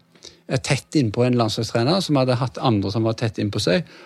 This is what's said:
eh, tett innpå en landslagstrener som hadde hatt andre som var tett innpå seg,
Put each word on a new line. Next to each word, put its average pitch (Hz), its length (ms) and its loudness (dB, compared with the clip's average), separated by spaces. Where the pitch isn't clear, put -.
eh, 131 100 -2
tett - 400 -4
innpå 120 260 2
en 123 140 2
landslagstrener 120 640 0
som 151 140 0
hadde 127 200 2
hatt 120 240 -4
andre 101 300 2
som 113 140 0
var 110 100 0
tett 110 240 -4
innpå 107 220 -2
seg, 170 240 2